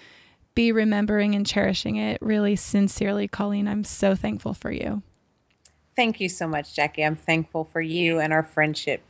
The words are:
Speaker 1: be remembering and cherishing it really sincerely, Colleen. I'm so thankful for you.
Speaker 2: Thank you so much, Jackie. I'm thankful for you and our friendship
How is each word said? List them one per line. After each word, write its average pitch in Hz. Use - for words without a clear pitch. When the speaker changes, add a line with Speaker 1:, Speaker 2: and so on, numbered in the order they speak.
Speaker 1:
be 233
remembering 208
and 202
cherishing 202
it 214
really 208
sincerely, 202
Colleen. 202
I'm 208
so 196
thankful 208
for -
you. -
Speaker 2:
Thank 226
you 190
so 170
much, 151
Jackie. 151
I'm 156
thankful 160
for 165
you 165
and 156
our 156
friendship 151